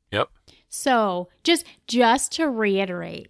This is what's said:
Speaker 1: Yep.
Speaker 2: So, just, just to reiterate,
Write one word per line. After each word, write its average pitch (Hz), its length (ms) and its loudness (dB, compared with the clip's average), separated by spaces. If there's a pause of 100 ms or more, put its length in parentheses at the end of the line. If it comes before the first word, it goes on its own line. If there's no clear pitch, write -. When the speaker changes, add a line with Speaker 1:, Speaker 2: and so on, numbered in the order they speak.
(100)
Speaker 1:
Yep. 104 200 -2 (380)
Speaker 2:
So, 202 600 0 (160)
just, 339 200 2 (220)
just 240 460 2
to 320 180 -2
reiterate, 190 800 -4